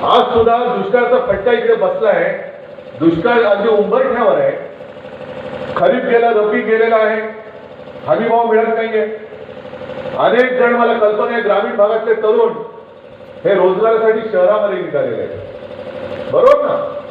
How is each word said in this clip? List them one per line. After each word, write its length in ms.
आज 300
सुद्धा 240
दुष्काळाचा 600
फटका 240
इकडे 240
बसलाय, 640
दुष्काळ 440
अगदी 260
उंबरठ्यावर 680
आहे, 140
खरीप 300
गेला, 240
रब्बी 320
गेलेला 340
आहे, 260
हमी 220
भाव 160
मिळत 220
नाहीये. 520
अनेक 420
जण, 140
मला 200
कल्पना 400
आहे, 80
ग्रामीण 340
भागातले 380
तरुण 400
हे 100
रोजगारासाठी 680
शहरामध्ये 520
निघालेले 380
आहेत, 160
बरोबर 340
ना? 340